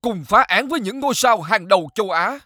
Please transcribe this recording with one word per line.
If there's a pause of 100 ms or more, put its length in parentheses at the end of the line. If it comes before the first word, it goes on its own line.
cùng
phá
án
với
những
ngôi
sao
hàng
đầu
châu
Á.